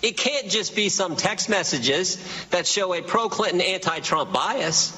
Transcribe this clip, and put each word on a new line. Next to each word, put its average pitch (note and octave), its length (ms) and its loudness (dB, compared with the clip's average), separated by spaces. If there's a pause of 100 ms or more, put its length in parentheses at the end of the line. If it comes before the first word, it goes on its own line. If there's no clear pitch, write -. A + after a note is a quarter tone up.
It A3+ 160 0
can't B3+ 320 0
just G3 260 -2
be G#3 140 2
some F3 260 0
text G3+ 320 -2
messages D#3 680 0 (300)
that F3 200 0
show F#3 260 0
a E3+ 80 -2
pro-Clinton, G3+ 600 0
anti-Trump D#3+ 720 0
bias. E3 640 0